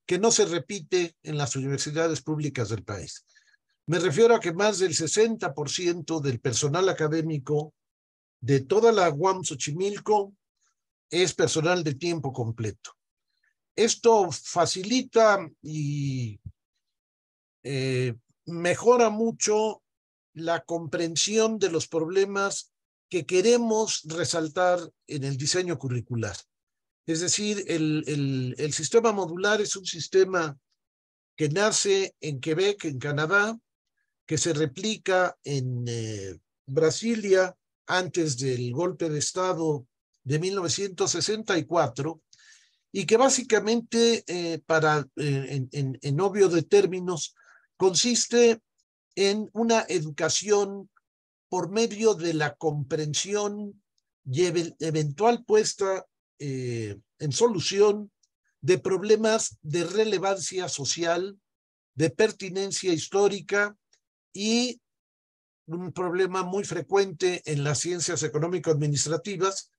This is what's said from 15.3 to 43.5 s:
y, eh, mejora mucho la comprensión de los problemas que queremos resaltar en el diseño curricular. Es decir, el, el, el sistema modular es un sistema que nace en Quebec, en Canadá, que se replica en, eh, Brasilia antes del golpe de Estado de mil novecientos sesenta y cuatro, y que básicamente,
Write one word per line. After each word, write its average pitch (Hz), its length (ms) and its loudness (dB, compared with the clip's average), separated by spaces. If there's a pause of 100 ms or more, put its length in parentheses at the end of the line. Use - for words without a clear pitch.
y, 139 760 -4 (1200)
eh, 131 500 -2 (320)
mejora 180 640 4
mucho 214 760 -2 (500)
la 165 280 -4
comprensión 175 960 0
de 190 100 2
los 160 180 -2
problemas 196 840 0 (380)
que 175 160 -4
queremos 220 800 2
resaltar 170 720 0 (280)
en 143 180 -8
el 139 120 -4
diseño 170 400 -2
curricular. 117 580 -6 (720)
Es 160 140 -2
decir, 202 480 -2
el, 156 400 0
el, 135 500 -2
el 143 160 -4
sistema 226 380 2
modular 196 480 0
es - 160 -4
un 190 100 -10
sistema 170 720 0 (800)
que 151 140 0
nace 196 720 2
en 143 180 -6
Quebec, 180 460 0
en 135 140 -6
Canadá, 160 580 0 (680)
que 160 120 -2
se 170 160 0
replica 185 880 0
en, 127 440 -4
eh, 110 500 -6 (280)
Brasilia 185 880 2 (320)
antes 170 520 -2
del 123 340 -4
golpe 170 380 -2
de 151 100 -2
Estado 160 680 -2 (380)
de 143 160 -2
mil 190 160 -2
novecientos 190 560 -2
sesenta 202 460 -2
y 143 80 -2
cuatro, 151 560 -2 (680)
y 190 140 -4
que 214 120 6
básicamente, 233 1080 2